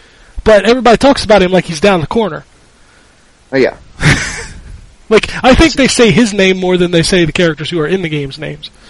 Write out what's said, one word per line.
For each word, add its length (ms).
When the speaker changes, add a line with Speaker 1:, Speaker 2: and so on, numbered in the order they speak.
Speaker 1:
But 220
everybody 320
talks 260
about 200
him 80
like 140
he's 140
down 220
the 60
corner. 380
Speaker 2:
Oh, 60
yeah. 200
Speaker 1:
<laughs> 420
Like, 220
I 100
think 200
they 140
say 220
his 240
name 240
more 200
than 120
they 140
say 220
the 60
characters 380
who 100
are 80
in 140
the 80
game's 300
names. 320